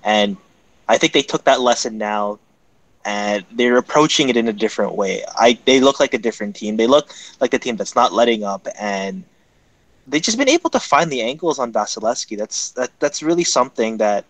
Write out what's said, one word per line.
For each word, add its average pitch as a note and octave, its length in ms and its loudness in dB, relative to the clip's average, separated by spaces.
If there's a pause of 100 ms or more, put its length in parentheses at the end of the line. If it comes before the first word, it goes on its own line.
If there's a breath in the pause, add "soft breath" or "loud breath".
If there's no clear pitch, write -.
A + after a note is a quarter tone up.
And G#2 340 2 (500)
I A2+ 100 4
think D#3+ 160 0
they C#3+ 80 4
took - 220 -4
that C3 180 4
lesson A#2+ 380 0
now, G#2 400 -4 (680)
and G#2 460 -2
they're B2 260 2
approaching D3+ 520 2
it A#2+ 80 2
in A2+ 100 2
a A2+ 60 -2
different G#2 420 -2
way. F#2+ 280 -2 (120)
I, A#2 300 4
they C3 140 6
look C3+ 200 4
like C3+ 160 2
a - 20 0
different G#2+ 380 -6
team. G#2+ 220 -6
They A2+ 100 2
look C#3+ 260 2 (260 loud breath)
like B2+ 120 0
the B2+ 80 0
team A#2+ 160 -6
that's G2 200 -6
not A#2+ 180 4
letting A2+ 300 2
up, G2 240 -6 (120)
and G2 440 -6 (840)
they've D3 160 -2
just A3+ 160 -4
been C#4 100 2
able D#4+ 220 0
to C4 80 0
find D3+ 320 0
the B2+ 100 -4
angles C#3+ 380 -4
on A#2+ 120 -2
Vasilevskiy. A2 640 -4
That's, - 360 -8
that, B2+ 180 -6 (100)
that's D3 220 -2
really E3+ 220 0
something B2 540 -2
that G#2 320 0